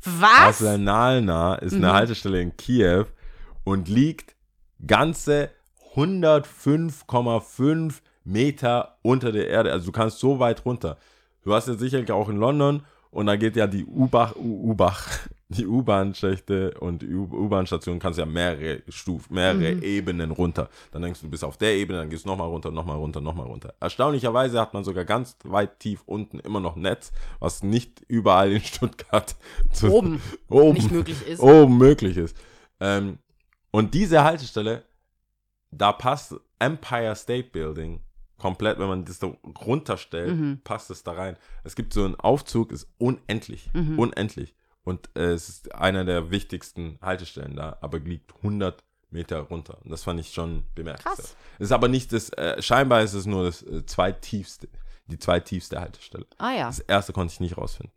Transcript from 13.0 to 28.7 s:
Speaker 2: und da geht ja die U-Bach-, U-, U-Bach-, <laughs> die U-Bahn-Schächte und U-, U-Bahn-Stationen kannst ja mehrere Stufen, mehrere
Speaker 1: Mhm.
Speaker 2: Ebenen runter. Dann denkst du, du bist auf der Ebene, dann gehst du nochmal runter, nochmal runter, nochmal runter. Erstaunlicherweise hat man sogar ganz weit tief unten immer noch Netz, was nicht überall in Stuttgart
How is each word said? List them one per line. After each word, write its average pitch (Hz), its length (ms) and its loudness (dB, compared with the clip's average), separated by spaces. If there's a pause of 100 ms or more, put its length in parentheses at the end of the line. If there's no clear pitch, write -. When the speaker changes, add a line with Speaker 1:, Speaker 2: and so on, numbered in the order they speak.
Speaker 2:
und 104 160 -2
da 104 100 4
geht 110 200 0
ja 107 100 4
die 98 200 -2
U-Bach-, 123 500 2
U-, 113 340 -4
U-Bach-, 98 380 2 (240)
<laughs> - 160 -20
die 95 180 -4
U-Bahn-Schächte 98 1120 0
und 87 240 -6
U-, 92 300 -4
U-Bahn-Stationen 92 640 -2
kannst 85 200 -4
ja 80 80 -2
mehrere 80 640 -2
Stufen, - 440 -8
mehrere 90 420 2
Speaker 1:
Mhm. 87 60 -6
Speaker 2:
Ebenen 87 480 -2
runter. 80 380 -2 (240)
Dann 78 80 -10
denkst 87 200 -8
du, 80 60 -16
du 73 40 -12
bist 76 120 -10
auf 71 140 -10
der 107 180 0
Ebene, 95 260 -2
dann 78 100 -8
gehst 80 160 -10
du - 20 -8
nochmal 95 200 -4
runter, 82 220 -8
nochmal 80 280 -6
runter, 76 240 -6
nochmal 78 240 -8
runter. - 340 -14
Erstaunlicherweise 123 800 0
hat 110 140 -4
man 101 100 -6
sogar 90 220 -6
ganz 117 380 -4
weit 98 360 -2
tief 104 240 -6
unten 104 360 -8
immer 104 200 -6
noch 82 160 -6
Netz, 92 360 -4 (280)
was - 220 -4
nicht 110 460 -2
überall 98 440 4
in 107 80 2
Stuttgart - 760 -4 (180)